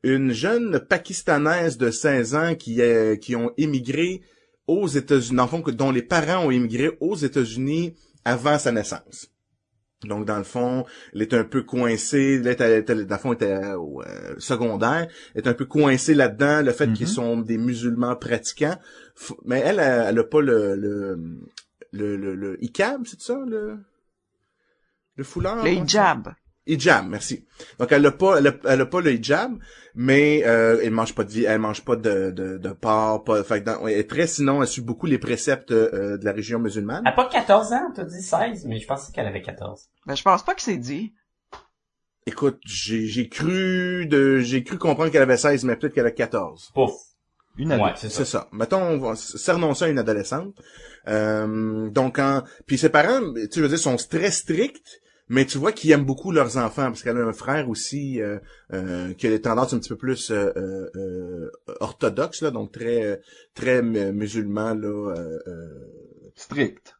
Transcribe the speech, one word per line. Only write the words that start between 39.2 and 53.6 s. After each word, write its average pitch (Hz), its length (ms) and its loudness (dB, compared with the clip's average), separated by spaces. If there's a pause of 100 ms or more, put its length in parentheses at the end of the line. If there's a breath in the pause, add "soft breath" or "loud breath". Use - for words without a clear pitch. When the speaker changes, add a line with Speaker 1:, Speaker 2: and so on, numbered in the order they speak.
Speaker 4:
avait 98 140 -8
quatorze. - 460 -14 (180)
Speaker 3:
Ben, 139 100 -4
je - 80 -8
pense 190 200 4
pas 381 120 -2
que - 60 -12
c'est 208 140 -2
dit. 143 360 -8 (1120)
Speaker 1:
Écoute, 135 400 -2
j'ai, 107 400 -4
j'ai 110 220 -4
cru 180 800 -2
de, 135 340 6
j'ai 123 240 0
cru 196 120 -8
comprendre 156 360 2
qu'elle 147 100 8
avait 127 140 6
seize, 143 280 2
mais 120 120 0
peut-être - 180 -4
qu'elle 123 120 2
a 117 40 4
quatorze. 104 640 -4
Speaker 4:
Pouf. 135 160 4 (680)
Speaker 2:
Une 156 120 -2
ado. 113 140 4
Speaker 4:
Ouais, 90 100 2
c'est 110 160 -10
ça. - 80 -6
Speaker 1:
C'est 143 120 0
ça. - 220 -4
Mettons, 117 300 0
on 165 160 0
va, 117 160 -4
cernons 165 600 0
ça 180 100 0
à 165 40 4
une 139 120 2
adolescente. 113 560 -2 (520 loud breath)
Euh, 107 840 -2
donc, 127 280 0
en, 139 240 0 (240 loud breath)
puis 131 120 0
ses 151 100 4
parents, 180 320 4 (140)
tu 113 80 -6
sais, 104 120 -6
je 165 80 0